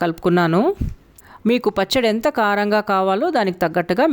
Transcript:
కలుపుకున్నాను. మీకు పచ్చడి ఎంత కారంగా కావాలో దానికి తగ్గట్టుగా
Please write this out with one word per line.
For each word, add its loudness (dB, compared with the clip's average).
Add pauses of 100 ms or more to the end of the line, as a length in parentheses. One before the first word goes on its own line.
కలుపుకున్నాను. 2 (880)
మీకు 0 (100)
పచ్చడి 0
ఎంత -4 (120)
కారంగా 0 (120)
కావాలో 0 (120)
దానికి -2
తగ్గట్టుగా 0